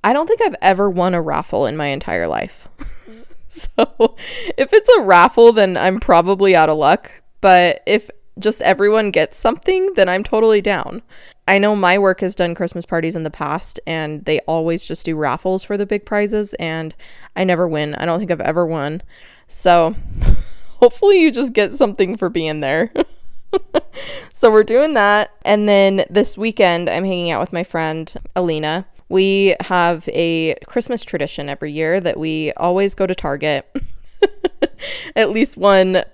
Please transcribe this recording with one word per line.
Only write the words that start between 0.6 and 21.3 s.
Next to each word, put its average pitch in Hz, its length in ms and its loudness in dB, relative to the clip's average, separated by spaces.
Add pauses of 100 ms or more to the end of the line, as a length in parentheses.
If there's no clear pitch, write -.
ever 196 300 2
won 180 240 0
a 170 80 -2
raffle 151 420 -4
in 127 120 -4
my 147 100 -4
entire 90 420 -4
life. - 400 -8 (100)
<laughs> - 0 - (760)
So - 640 -2 (400)
if - 160 -2
it's 427 240 6
a 320 60 2
raffle, 196 500 6
then 190 240 2
I'm 190 240 0
probably 185 560 4
out 160 140 4
of 156 80 0
luck, - 440 0 (200)
but 180 420 4
if 214 240 -2 (300)
just 208 240 -2
everyone 208 480 2
gets 156 260 0
something, 381 580 -2
then 202 140 4
I'm 185 160 -2
totally 220 380 2
down. 190 400 -6 (440)
I 196 120 4
know 208 180 2
my 190 220 2
work 190 220 2
has 185 140 -4
done 170 200 -2
Christmas 170 320 -8
parties 165 280 -4
in 160 100 -6
the 156 60 -6
past, 151 560 -8
and 156 380 -6
they 156 160 0
always 165 460 -4
just - 180 -10
do 160 120 -4
raffles 160 460 -2
for 208 140 -6
the 202 80 -2
big 208 220 -6
prizes, 208 480 -4
and 160 400 -6 (420)
I 185 80 0
never 180 240 0
win. 151 280 -4
I - 100 -6
don't 170 120 -2
think 196 120 -6
I've 165 100 -4
ever 165 240 0
won. 156 380 -6 (460)
So 170 460 2 (420)
<laughs> - 320 -2 (100)
hopefully 403 420 6
you 320 100 6